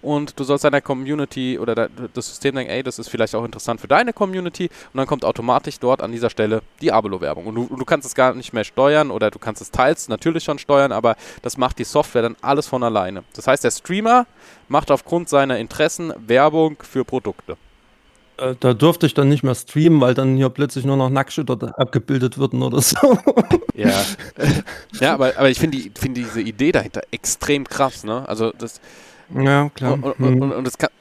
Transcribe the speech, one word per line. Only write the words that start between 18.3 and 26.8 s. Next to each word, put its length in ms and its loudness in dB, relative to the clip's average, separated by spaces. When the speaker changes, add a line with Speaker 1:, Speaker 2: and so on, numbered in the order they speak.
Speaker 2:
Äh, 220 -4
da 140 4
durfte 320 4
ich 80 2
dann 160 4
nicht 140 2
mehr 100 2
streamen, 480 4
weil 140 4
dann 220 2
hier 120 4
plötzlich 360 -2
nur 120 2
noch 120 2
Nacktschütter 460 -2
da 120 -8
abgebildet 680 -2
würden 260 0
oder 180 0
so. 420 4
<laughs> 40 2
Speaker 1:
Ja. 300 2
<laughs> 640 -2
Ja, 160 2
aber, 200 2
aber 140 4
ich 100 0
finde 180 0
die, 220 -10
finde 220 -4
diese 180 -6
Idee 320 0
dahinter 300 -2